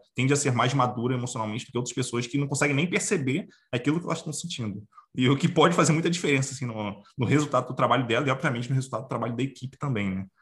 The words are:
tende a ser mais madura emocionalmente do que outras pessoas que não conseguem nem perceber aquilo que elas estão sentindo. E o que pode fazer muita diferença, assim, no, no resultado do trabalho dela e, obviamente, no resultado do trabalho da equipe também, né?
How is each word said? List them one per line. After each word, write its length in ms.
tende 180
a 40
ser 160
mais 200
madura 420
emocionalmente 520
do 60
que 60
outras 160
pessoas 320
que 120
não 80
conseguem 300
nem 120
perceber 580
aquilo 280
que 60
elas 120
estão 140
sentindo. 500
E 120
o 80
que 120
pode 280
fazer 160
muita 180
diferença, 420
assim, 140
no, 340
no 80
resultado 440
do 80
trabalho 280
dela 220
e, 40
obviamente, 380
no 60
resultado 300
do 40
trabalho 280
da 80
equipe 340
também, 340
né? 140